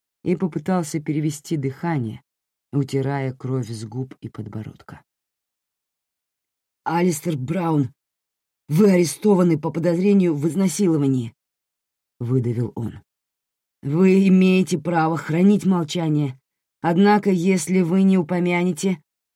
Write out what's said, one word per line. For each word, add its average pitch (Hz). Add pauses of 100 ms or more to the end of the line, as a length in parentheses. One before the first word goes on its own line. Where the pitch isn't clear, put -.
(240)
и 180
попытался 165
перевести 151
дыхание, 135 (500)
утирая 135
кровь 127
с 113
губ 127
и 127
подбородка. - (1800)
«Алистер 170
Браун, 151 (760)
вы 196
арестованы 175
по 156
подозрению 180
в 147
изнасиловании», 147 (840)
выдавил 120
он. - (800)
«Вы 185
имеете 185
право 160
хранить 180
молчание, 156 (420)
однако, 202
если 185
вы 185
не 190
упомянете». 175 (320)